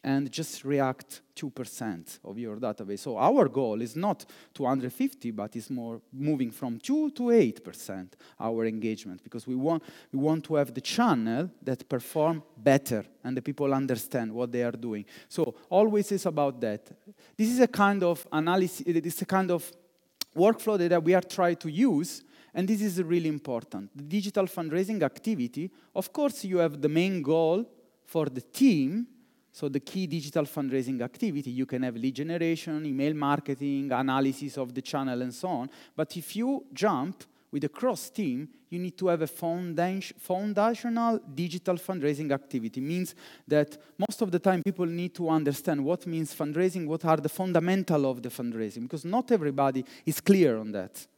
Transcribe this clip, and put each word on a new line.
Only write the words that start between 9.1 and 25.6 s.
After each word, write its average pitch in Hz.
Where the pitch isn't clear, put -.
because -
we 127
want, 156
we 135
want 156
to 160
have 147
the 131
channel 147
that 127
perform 151
better 127
and 123
the 127
people 139
understand 127
what 120
they 120
are 120
doing. 113
So 147
always 208
is 196
about 143
that. 107
This 220
is 247
a 240
kind 202
of 170
analysis, 175
it 165
is 165
a 185
kind 190
of 170
workflow 208
that 175
we 175
are 180
trying 180
to 160
use, 180
and 185
this 208
is 190
really 165
important. 117
The 143
digital 190
fundraising 180
activity, 147